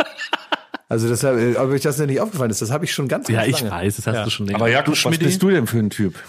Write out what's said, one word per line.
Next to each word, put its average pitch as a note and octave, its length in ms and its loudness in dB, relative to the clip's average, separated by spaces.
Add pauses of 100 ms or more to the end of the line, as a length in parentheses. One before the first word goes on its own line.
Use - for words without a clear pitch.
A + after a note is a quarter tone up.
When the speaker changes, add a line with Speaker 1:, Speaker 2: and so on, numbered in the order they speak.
(920)
Speaker 1:
Also A2+ 180 0
deshalb, B2 300 2
äh, A#2+ 200 2
ob C3+ 120 0
euch C#3 120 0
das C#3+ 160 0
denn D3+ 80 0
nicht C3+ 140 0
aufgefallen E3 300 -2
ist, G#2+ 120 -4
das A2 80 -4
habe D3+ 160 -2
ich - 80 -4
schon C#3 140 -2
ganz, D3+ 200 -2
Speaker 2:
Ja, A2+ 120 2
Speaker 1:
ganz A2 80 0
Speaker 2:
ich - 120 2
Speaker 1:
lange. A2 120 -2
Speaker 2:
weiß, F#2 240 -2
das - 100 -8
hast A2+ 80 0
Speaker 1:
Ja. G#2+ 100 -2
Speaker 2:
du G#2+ 60 -4
schon G#2 160 -4
länger. G2+ 140 0
Speaker 3:
Aber A#2 100 4
Jakob, D3 220 2
was D3 60 -2
Speaker 2:
Schmidti? E3 280 0
Speaker 3:
bist F#3 160 2
du F#3+ 80 4
denn D#3 160 4
für A#2 120 0
ein G#2 120 2
Typ? F#2+ 240 -2 (140)